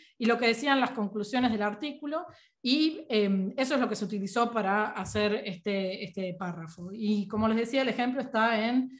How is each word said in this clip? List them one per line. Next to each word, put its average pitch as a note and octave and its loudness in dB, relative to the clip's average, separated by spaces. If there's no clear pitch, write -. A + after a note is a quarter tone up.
y A3+ 0
lo A#3 4
que A#3+ 2
decían C4+ 2
las B3 2
conclusiones G#3+ 0
del G#3 0
artículo, D4 -4
y, D#4 2
em, G3 2
eso C4+ 0
es B3+ 2
lo B3+ 2
que G#3+ -4
se G#3+ -4
utilizó G#3 0
para G#3+ 2
hacer G#3 0
este, G3 -4
este F3+ -6
párrafo. F3 -10
Y G#3 0
como A3 2
les A3 4
decía, A#3 2
el B3+ 2
ejemplo B3+ 0
está A3+ 2
en B3+ 2